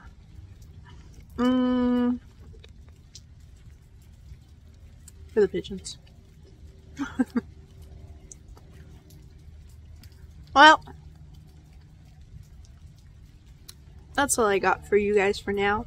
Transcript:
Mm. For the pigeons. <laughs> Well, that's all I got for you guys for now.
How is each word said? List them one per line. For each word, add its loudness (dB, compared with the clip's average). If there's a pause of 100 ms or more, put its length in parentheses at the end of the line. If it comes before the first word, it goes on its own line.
(1400)
Mm. 2 (3250)
For 4
the 4
pigeons. -10 (1000)
<laughs> -6 (3500)
Well, 10 (3250)
that's 2
all 4
I 4
got 0
for 4
you 2
guys 4
for -6
now. 0